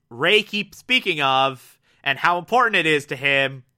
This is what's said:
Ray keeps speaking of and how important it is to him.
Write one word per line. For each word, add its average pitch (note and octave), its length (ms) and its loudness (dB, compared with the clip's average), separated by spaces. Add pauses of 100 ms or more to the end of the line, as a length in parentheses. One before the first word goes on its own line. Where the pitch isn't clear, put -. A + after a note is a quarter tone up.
Ray F3 340 2
keeps - 340 -8
speaking G3 440 -2
of C3+ 580 0 (240)
and C#3 140 -2
how F3 200 0
important A3 380 0
it E3+ 100 0
is D3+ 220 0
to D3+ 80 -8
him. C3+ 480 -2 (140)